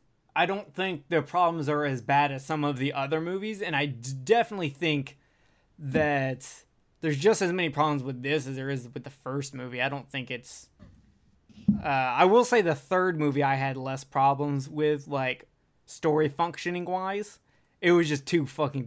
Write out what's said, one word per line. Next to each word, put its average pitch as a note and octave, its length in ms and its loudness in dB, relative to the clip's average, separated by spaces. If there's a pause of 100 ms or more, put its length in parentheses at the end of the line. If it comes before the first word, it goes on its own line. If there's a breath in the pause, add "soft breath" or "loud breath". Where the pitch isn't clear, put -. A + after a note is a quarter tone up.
(360)
I F3 100 4
don't G3 280 -4
think F#3 360 -4
the D#3+ 120 2
problems E3 460 0
are D3 160 0
as C3 180 -2
bad C#3+ 300 2
as C3+ 140 -8
some D#3 180 -2
of C#3+ 140 -2
the C#3 160 -2
other C#3 260 -2
movies, G3 420 -6
and E3+ 140 -4
I D3 120 0
d-, B2 260 -8 (100)
definitely G#3 460 2
think D3 480 -2 (640)
that C#3 680 0 (540)
there's D3+ 160 0
just G3 240 4
as F3 100 0
many F3+ 180 -2
problems D3 340 0
with B2+ 180 -8
this C#3 260 -2
as C3+ 80 -8
there C3+ 140 -6
is B2 240 -4
with B2 100 -12
the C#3 60 -14
first C#3 460 -8
movie. B2 260 -6
I C3+ 80 2
don't C#3 200 -8
think B2+ 200 -8
it's, - 400 -12 (1120)
uh, D#3+ 40 -4
I C3 380 4
will A3+ 200 8
say A#3+ 160 4
the E3 140 2
third F#3 440 0
movie C#3+ 220 0
I C#3 140 2
had C3+ 220 -2
less C3 260 -8
problems C#3 680 0
with, D3+ 380 0
like, C3 400 -4 (400)
story D#3 420 2
functioning E3+ 560 -4
wise. F#3+ 540 -6 (420)
It F3 120 6
was E3+ 140 6
just C#3+ 200 -2
too D#3+ 180 2
fucking C3+ 420 -4